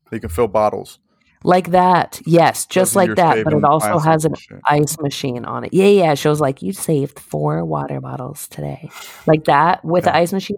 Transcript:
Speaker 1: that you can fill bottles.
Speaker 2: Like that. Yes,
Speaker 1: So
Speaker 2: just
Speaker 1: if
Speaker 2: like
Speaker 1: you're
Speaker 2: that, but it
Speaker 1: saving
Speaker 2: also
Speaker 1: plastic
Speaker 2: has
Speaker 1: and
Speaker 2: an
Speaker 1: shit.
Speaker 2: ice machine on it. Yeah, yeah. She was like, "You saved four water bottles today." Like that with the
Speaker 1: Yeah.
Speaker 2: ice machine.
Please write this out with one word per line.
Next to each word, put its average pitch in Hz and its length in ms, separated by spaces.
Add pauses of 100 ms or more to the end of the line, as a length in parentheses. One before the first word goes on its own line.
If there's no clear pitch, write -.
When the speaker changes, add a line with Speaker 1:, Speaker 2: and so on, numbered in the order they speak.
(100)
Speaker 1:
that 117 60
you 110 40
can 113 100
fill 120 160
bottles. 101 540 (440)
Speaker 2:
Like 180 260
that. 180 560
Yes, 160 360
Speaker 1:
So - 80
Speaker 2:
just 143 220
Speaker 1:
if - 40
Speaker 2:
like 214 100
Speaker 1:
you're 156 80
Speaker 2:
that, 135 300
but - 80
it - 60
Speaker 1:
saving 151 60
Speaker 2:
also 147 280
Speaker 1:
plastic 160 180
Speaker 2:
has 156 140
Speaker 1:
and 147 100
Speaker 2:
an - 60
Speaker 1:
shit. - 260
Speaker 2:
ice 147 340
machine 127 440
on 120 180
it. - 100
Yeah, 190 140
yeah. 185 280
She 139 120
was 151 140
like, 135 220
"You 190 100
saved 143 480
four 151 440
water 143 360
bottles 131 480
today." 143 420 (340)
Like 156 200
that 160 400
with 165 180
the 180 80
Speaker 1:
Yeah. 151 60
Speaker 2:
ice 170 160
machine. 190 260